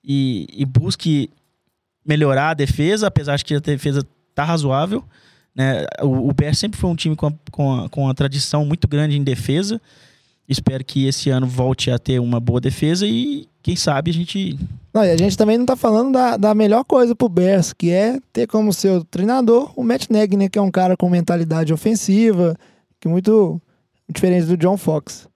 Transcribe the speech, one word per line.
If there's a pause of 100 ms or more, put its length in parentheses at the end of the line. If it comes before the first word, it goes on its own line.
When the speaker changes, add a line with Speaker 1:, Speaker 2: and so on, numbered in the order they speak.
Speaker 1:
E,
e
busque (720)
melhorar
a
defesa,
apesar
de
que
a
defesa (300)
tá
razoável, (500)
né? (180)
O,
o
Bears
sempre
foi
um
time
com
a, (200)
com
a,
com
a
tradição
muito
grande
em
defesa. (680)
Espero
que
esse
ano
volte
a
ter
uma
boa
defesa
e, (160)
quem
sabe,
a
gente (340)
Speaker 2:
Não,
e
a
gente
também
não
tá
falando
da,
da
melhor
coisa
pro
Bears,
que
é (140)
ter
como
seu
treinador
o
Matt
Nagy,
né?
Que
é
um
cara
com
mentalidade
ofensiva, (420)
que
muito (520)
diferente
do
John
Fox.